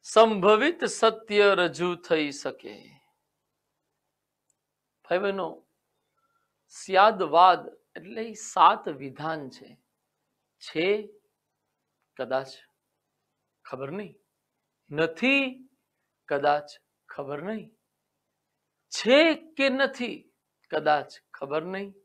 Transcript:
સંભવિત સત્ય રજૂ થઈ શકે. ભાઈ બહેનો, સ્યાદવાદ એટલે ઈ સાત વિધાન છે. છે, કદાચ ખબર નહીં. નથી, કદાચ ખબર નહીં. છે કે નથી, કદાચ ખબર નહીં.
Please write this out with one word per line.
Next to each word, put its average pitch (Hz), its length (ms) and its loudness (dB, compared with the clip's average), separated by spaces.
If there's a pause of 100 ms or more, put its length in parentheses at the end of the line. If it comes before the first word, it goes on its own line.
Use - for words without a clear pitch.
(140)
સંભવિત 220 720 4
સત્ય 208 680 2
રજૂ 175 420 -2
થઈ 156 360 -2
શકે. - 720 -14 (2000)
ભાઈ 175 140 -4
બહેનો, 196 460 -6 (1040)
સ્યાદવાદ 185 960 4 (280)
એટલે 190 260 -14
ઈ 226 120 -10
સાત 190 560 2
વિધાન 143 600 -10
છે. - 280 -20 (840)
છે, 202 500 -4 (1080)
કદાચ 131 300 -6 (1160)
ખબર 127 280 -12
નહીં. 185 240 -14 (760)
નથી, 254 760 -2 (580)
કદાચ 147 420 0 (400)
ખબર 143 320 -12
નહીં. 202 300 -12 (1160)
છે 302 440 4
કે - 360 -4
નથી, 262 640 -6 (360)
કદાચ 151 440 -2 (200)
ખબર 151 280 -8
નહીં. 196 320 -12 (120)